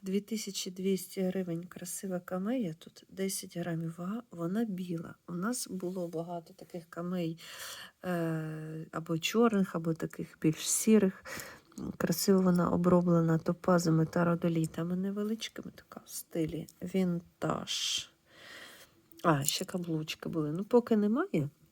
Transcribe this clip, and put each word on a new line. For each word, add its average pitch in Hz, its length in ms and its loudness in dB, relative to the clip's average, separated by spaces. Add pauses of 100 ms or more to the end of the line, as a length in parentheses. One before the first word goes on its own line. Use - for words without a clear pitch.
Дві 196 180 0
тисячі 202 500 -6
двісті 185 500 -2
гривень, 180 460 -2
красива 180 540 -8
камея, 190 580 -2
тут - 300 -20
десять 190 480 -6
грамів 165 420 -4
вага, 196 320 -6
вона 180 340 -2
біла. 180 500 -6 (140)
У 170 40 -8
нас 196 360 -4
було 185 400 -6
багато 170 460 -8
таких - 360 -12
камей, 170 480 -4 (680)
е, 160 840 -4
або 165 280 -2
чорних, 214 560 4
або 165 200 0
таких - 460 -8
більш - 300 2
сірих. 202 540 6 (720)
Красиво 185 440 4
вона 180 300 4
оброблена 175 680 6
топазами 170 680 4
та 175 180 0
родолітами 170 720 0
невеличкими, 208 760 -6
така - 300 -18
в - 60 -20
стилі 160 560 -4 (160)
вінтаж. - 1300 -2 (1120)
А, 147 220 4
ще - 200 -2
каблучки 165 640 -4
були. 156 240 -2
Ну, 180 120 -4
поки 240 320 4
немає, 208 540 2 (220)